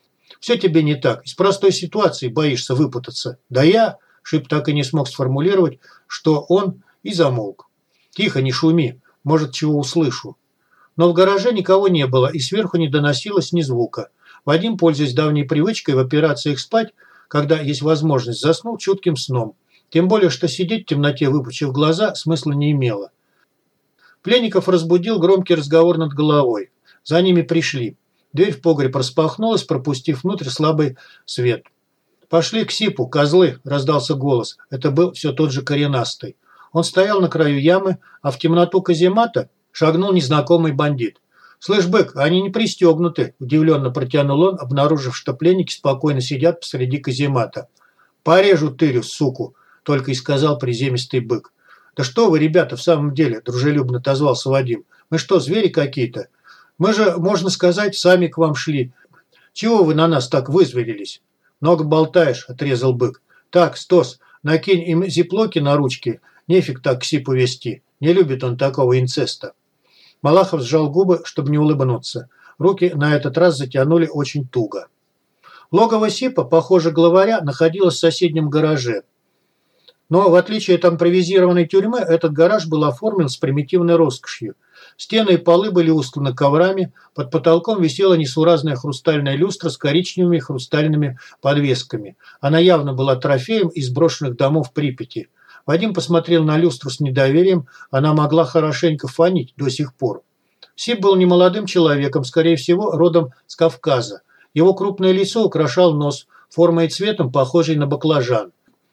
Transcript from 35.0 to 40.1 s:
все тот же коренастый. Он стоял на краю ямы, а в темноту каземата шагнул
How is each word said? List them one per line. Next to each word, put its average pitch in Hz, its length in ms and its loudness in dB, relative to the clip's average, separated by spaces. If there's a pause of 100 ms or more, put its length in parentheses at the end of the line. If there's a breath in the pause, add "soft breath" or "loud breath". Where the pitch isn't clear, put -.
все 151 200 -6
тот 147 200 0
же 135 100 -4
коренастый. 139 720 -4 (380 soft breath)
Он 160 100 0
стоял 196 380 0
на 175 80 2
краю 147 320 0
ямы, 185 380 2 (220 soft breath)
а 143 120 -4
в 131 80 -10
темноту 175 420 2
каземата 185 640 0 (220)
шагнул 165 420 0